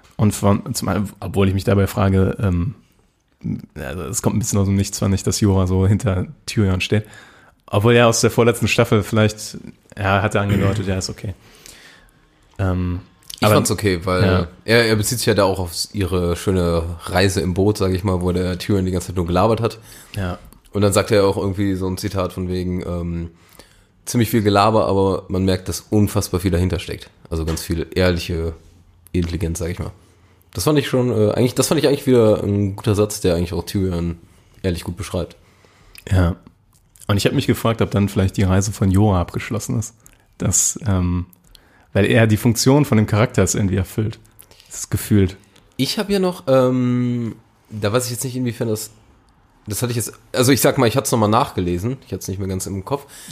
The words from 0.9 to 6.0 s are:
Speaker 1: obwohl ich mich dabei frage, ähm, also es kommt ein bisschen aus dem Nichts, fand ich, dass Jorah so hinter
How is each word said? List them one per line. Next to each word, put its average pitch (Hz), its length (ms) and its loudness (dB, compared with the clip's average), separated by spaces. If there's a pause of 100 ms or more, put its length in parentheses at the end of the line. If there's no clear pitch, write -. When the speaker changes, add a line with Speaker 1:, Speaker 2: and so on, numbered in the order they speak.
Speaker 1:
obwohl 98 280 0
ich 95 80 2
mich 95 80 -2
dabei 98 240 2
frage, 95 520 2
ähm, 90 340 0 (1000)
also 71 280 -10
es 71 180 -8
kommt - 140 0
ein 110 40 0
bisschen 101 200 0
aus 98 60 2
dem 98 100 2
Nichts, 98 240 -2
fand 98 160 2
ich, - 80 -4
dass 101 160 -2
Jorah 95 280 4
so 92 200 2
hinter 92 380 0 (220)